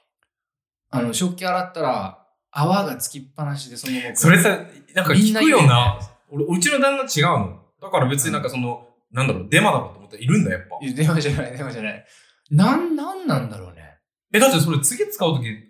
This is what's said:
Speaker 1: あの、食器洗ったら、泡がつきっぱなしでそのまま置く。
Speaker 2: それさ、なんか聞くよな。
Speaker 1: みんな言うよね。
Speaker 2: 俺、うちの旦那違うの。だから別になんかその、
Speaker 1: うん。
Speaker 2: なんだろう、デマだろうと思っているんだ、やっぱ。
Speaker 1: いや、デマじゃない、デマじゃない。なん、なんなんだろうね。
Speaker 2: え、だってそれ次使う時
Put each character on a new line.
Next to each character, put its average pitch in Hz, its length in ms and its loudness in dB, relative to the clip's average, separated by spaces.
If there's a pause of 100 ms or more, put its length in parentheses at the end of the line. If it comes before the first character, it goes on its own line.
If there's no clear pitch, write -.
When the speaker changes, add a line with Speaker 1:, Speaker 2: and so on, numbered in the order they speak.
(920)
Speaker 1:
あ 131 100 -4
の、 120 120 -4
食 180 240 -4
器 185 100 -8
洗 180 160 -2
っ 180 100 -10
た 165 80 -10
ら、 107 400 -4 (300)
泡 185 340 0
が 135 120 -6
つ - 120 -10
き - 100 -14
っ - 40 -16 (120)
ぱ 156 100 -8
な 143 120 -6
し - 140 -12
で 120 60 -16
そ - 100 -12
の 262 80 -4
ま 254 60 -4
ま 247 100 -10
置 214 40 -14
く。 - 60 -2
Speaker 2:
そ 160 100 6
れ 190 120 8
さ、 214 80 4 (440)
な 185 80 0
ん 165 40 -2
か 147 60 2
聞 - 20 4
く - 0 -
よ - 0 -
な。 - 0 -
Speaker 1:
み 214 160 6
ん 220 40 -2
な 220 60 0
言 320 80 4
う - 20 6
よ 240 120 6
ね。 143 60 8 (600)
Speaker 2:
俺、 143 140 -4
う 175 160 0
ち 294 100 0
の 285 80 0
旦 277 180 2
那 269 60 -4
違 156 200 -2
う 165 180 2
の。 95 220 -8 (180)
だ - 80 -16
か 165 120 0
ら 127 80 2
別 135 180 -2
に 156 60 -2
な 147 80 -4
ん - 20 -8
か 127 80 -4
そ 131 60 -10
の、 120 320 -6 (220)
Speaker 1:
う - 40 -20
ん。 - 20 -4
Speaker 2:
な 127 80 0
ん - 40 0
だ - 40 -2
ろ 92 80 -4
う、 92 80 -12
デ 165 120 6
マ 202 120 4
だ 135 60 0
ろ - 120 -6
う - 20 -20
と - 60 -20
思 - 100 -20
っ - 20 -20
て 107 60 -18
い 120 100 -8
る 180 120 4
ん 190 60 2
だ、 92 80 -2
や 92 60 -4
っ - 40 -12
ぱ。 - 180 -18
Speaker 1:
い 143 80 -10
や、 127 60 -8
デ 151 120 0
マ 160 140 2
じ 139 80 -2
ゃ 143 40 -2
な 127 160 -4
い、 127 80 -14
デ 139 60 -12
マ 131 80 -10
じ 117 80 -12
ゃ 110 40 -10
な 107 80 -8
い。 101 160 -18 (440)
な 202 260 4
ん、 330 200 -2
な 311 180 -8
ん 381 120 -10
な 185 120 0
ん 113 120 -8
だ 104 80 -16
ろ 90 140 -16
う - 20 -20
ね。 - 80 -20 (500)
Speaker 2:
え、 214 80 4
だ 269 80 8
っ 269 40 4
て 165 60 2
そ 165 140 2
れ 143 80 0
次 392 280 -2
使 - 160 -4
う 156 120 0
時 120 100 -4 (240)